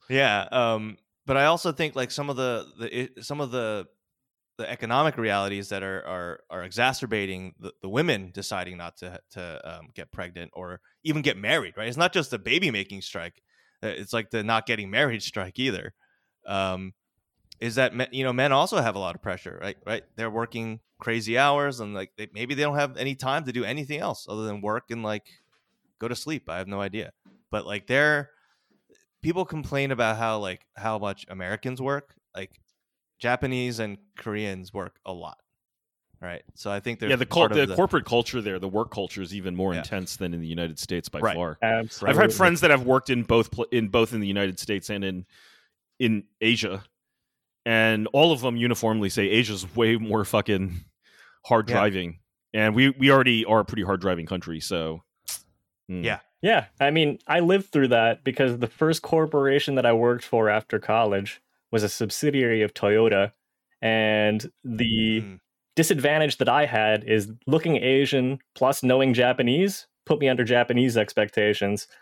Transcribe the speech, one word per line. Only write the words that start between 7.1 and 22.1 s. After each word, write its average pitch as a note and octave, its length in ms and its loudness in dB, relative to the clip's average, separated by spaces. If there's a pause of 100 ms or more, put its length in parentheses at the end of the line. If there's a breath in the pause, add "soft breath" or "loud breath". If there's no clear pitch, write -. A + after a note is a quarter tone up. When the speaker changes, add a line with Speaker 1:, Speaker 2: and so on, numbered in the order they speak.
Speaker 1:
the, F2+ 120 -16 (100)
the F#2+ 60 -12
women G#2+ 460 -2
deciding F2+ 420 -10
not E2+ 220 -16
to, F2+ 220 -16 (100)
to, F2 300 -14 (180)
um, D#2+ 160 -20
get E2+ 180 -18
pregnant F2 420 -14
or F2+ 260 -14 (240)
even D3+ 180 -2
get B2+ 140 0
married, G#2+ 400 -4
right? G#2+ 120 -8
It's A#2+ 80 -10
not F3 160 0
just E3 200 -2
the A2+ 80 -6
baby D3 320 -2
making G2 300 -8
strike. E2+ 380 -12 (420)
Uh, A2+ 60 -4
it's, G2 240 -10
like, A2+ 180 -6
the A2+ 120 -4
not A2 240 -2
getting G#2+ 240 -4
married A#2 320 0
strike F#2 380 -8
either. A2+ 340 -4 (520)
Um, F#2+ 460 -4 (680)
is A#2 160 -6
that B2+ 180 2
me-, B2 160 -4
you C3 140 -4
know, B2+ 80 0
men C3 200 2
also E3+ 260 2
have A2+ 180 0
a - 20 -8
lot F2 160 -6
of - 80 -18
pressure, - 400 -10
right? G2 140 -8 (100)
Right? G#2+ 160 -6 (140)
They're A2+ 140 -6
working A2+ 500 -6 (180)
crazy A2+ 400 -2
hours C#3+ 420 2
and, G#2 140 -8
like, F#2+ 220 -8